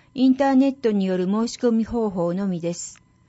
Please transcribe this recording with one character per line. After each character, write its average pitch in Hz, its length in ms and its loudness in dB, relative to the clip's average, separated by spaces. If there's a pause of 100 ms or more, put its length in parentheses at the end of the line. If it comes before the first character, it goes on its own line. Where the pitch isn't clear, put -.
(120)
イ 262 160 2
ン 262 60 6
タ 277 160 2
ー 269 40 4
ネ 269 140 4
ッ 262 60 0
ト 226 180 -2
に 196 140 0
よ 185 100 0
る 185 80 0
申 220 240 -2
し - 80 -14
込 240 140 0
み 226 160 0
方 220 240 -2
法 175 240 -2
の 196 120 -4
み 180 140 -4
で 170 140 -4
す。 - 280 -16 (260)